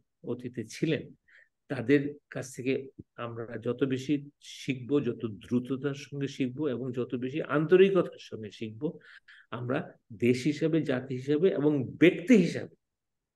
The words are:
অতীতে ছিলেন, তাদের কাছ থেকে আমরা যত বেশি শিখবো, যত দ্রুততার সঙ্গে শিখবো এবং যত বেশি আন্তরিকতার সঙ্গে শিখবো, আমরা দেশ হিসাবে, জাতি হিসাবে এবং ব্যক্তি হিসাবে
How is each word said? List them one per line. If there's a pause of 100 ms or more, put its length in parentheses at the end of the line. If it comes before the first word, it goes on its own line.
(240)
অতীতে
ছিলেন, (540)
তাদের (160)
কাছ
থেকে (280)
আমরা
যত
বেশি (100)
শিখবো,
যত
দ্রুততার
সঙ্গে
শিখবো
এবং
যত
বেশি
আন্তরিকতার
সঙ্গে
শিখবো, (520)
আমরা (200)
দেশ
হিসাবে,
জাতি
হিসাবে
এবং
ব্যক্তি
হিসাবে (600)